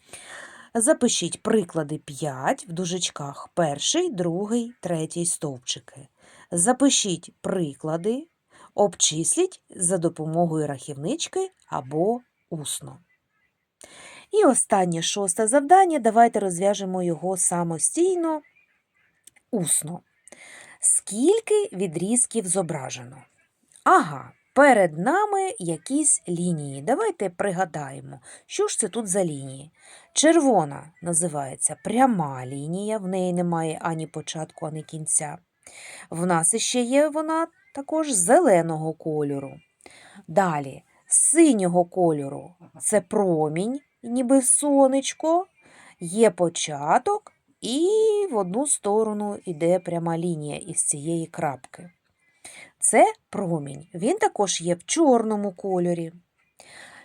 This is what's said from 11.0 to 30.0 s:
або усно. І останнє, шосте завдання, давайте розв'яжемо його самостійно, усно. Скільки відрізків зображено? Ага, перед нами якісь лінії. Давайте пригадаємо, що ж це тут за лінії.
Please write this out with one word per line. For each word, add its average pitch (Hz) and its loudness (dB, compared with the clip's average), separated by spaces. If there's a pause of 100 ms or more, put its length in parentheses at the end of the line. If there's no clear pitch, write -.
або 160 -2 (300)
усно. 143 -10 (1300)
І 427 4
останнє, 185 2
шосте 202 -2
завдання, 302 6
давайте 226 4
розв'яжемо 190 -2
його 175 -2
самостійно, 311 0 (1080)
усно. 175 -2 (800)
Скільки 403 2
відрізків 190 -2
зображено? 131 -6 (680)
Ага, 156 2 (220)
перед 208 6
нами 381 0
якісь 247 -2
лінії. 160 -4
Давайте 269 -2
пригадаємо, 147 -6 (260)
що 415 -2
ж - -4
це 214 -2
тут 220 -6
за 185 0
лінії. 139 -8 (420)